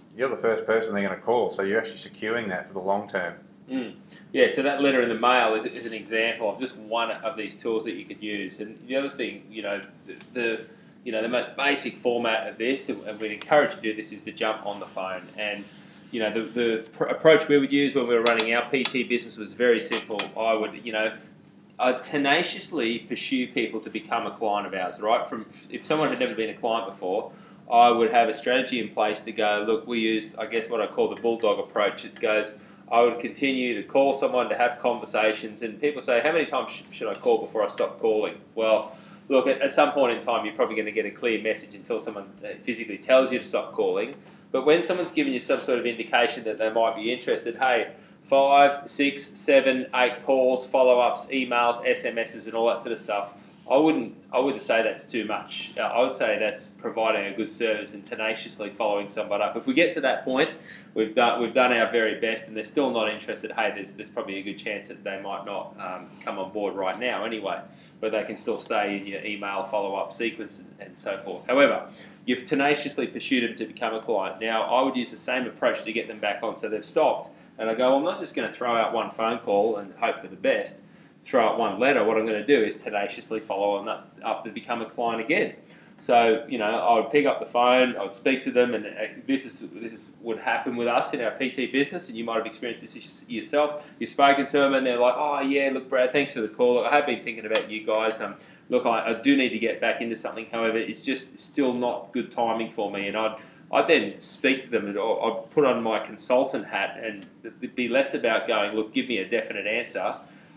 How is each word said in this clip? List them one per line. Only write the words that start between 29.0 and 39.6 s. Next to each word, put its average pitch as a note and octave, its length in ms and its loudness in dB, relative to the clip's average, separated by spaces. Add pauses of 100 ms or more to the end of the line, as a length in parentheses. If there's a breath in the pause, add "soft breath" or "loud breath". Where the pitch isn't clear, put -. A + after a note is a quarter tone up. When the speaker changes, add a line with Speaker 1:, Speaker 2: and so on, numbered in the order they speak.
Speaker 2:
to A2+ 120 -10
go, G#2 340 0
"Look, A2 200 0
we A#2+ 140 -2
used, A2 360 -2
I A2 100 -6
guess, A2+ 220 -4
what A#2 120 -2
I G2+ 80 -2
call A2+ 200 2
the - 120 -8
bulldog A2+ 400 2
approach." G2+ 440 -2
It - 160 -16
goes, G#2+ 340 0 (380 loud breath)
I A#2 100 6
would A#2+ 180 4
continue B2 600 -2
to G2 80 -12
call - 240 4
someone, B2 360 0
to G#2 100 0
have A#2+ 220 2
conversations, A2 800 0
and G#2+ 180 -8
people D3 220 -2
say, A#2+ 180 2
"How D3+ 120 2
many E3 120 2
times B2+ 280 -4
sh-, - 180 -14
should - 180 -8
I G2 60 -4
call B2+ 240 4
before G#2+ 260 -2
I G2+ 40 0
stop - 320 -4
calling?" G#2+ 340 2 (220)
Well, A2 380 2 (340 loud breath)
look, C3 180 6
at, C3 160 2